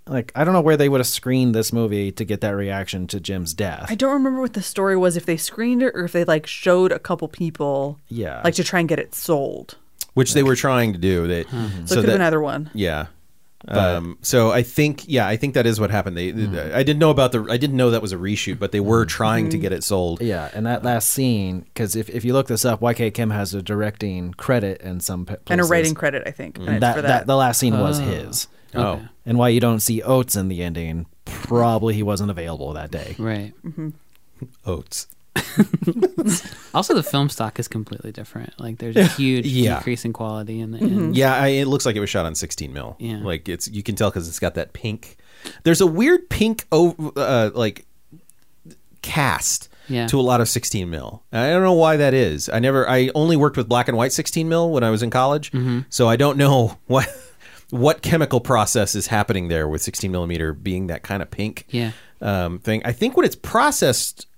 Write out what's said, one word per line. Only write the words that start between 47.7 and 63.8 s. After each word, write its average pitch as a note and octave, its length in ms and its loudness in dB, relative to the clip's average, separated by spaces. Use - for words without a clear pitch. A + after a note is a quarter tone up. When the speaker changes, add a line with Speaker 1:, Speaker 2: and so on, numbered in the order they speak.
Speaker 3:
cast - 640 -2
Speaker 4:
Yeah. A#2+ 200 -2
Speaker 3:
to C#3 100 2
a C3 40 4
lot B2 180 4
of A#2 80 2
sixteen F#2+ 420 -4
mil. C#2+ 320 -10
I A#2 160 0
don't F3+ 140 4
know F#3 120 6
why D#3+ 240 6
that C#3 160 4
is. F#2+ 340 2
I - 100 0
never, C3 300 2
I B2+ 260 4
only D#3+ 220 4
worked D3 200 4
with A#2 120 -2
black A#2+ 200 2
and A#2+ 80 2
white A#2 160 2
sixteen D#3+ 360 -2
mil E3 220 2
when C#3 120 2
I A2+ 80 4
was A2 120 2
in A#2 80 0
college, C#3 420 2
Speaker 4:
Mm-hmm. B2+ 280 0
Speaker 3:
so A#2+ 180 4
I A#2 80 4
don't C#3 220 4
know C#3 440 4
<laughs> - 40 -20
what, B2 200 2
what C#3 320 2
chemical D3 380 2
process A2 540 2
is G2+ 140 -4
happening G2+ 400 0
there D#2+ 200 0
with D2+ 140 -4
sixteen - 280 -4
millimeter E2+ 420 -2
being F#2 360 -4
that E2 140 -8
kind G2 200 -4
of - 80 -12
pink, - 400 -8
Speaker 4:
Yeah. A#2 220 -2
Speaker 3:
um, F2+ 360 -2
thing. A2 260 -2
I A#2 80 -2
think B3 240 -2
when F4 100 4
it's - 100 -2
processed - 920 0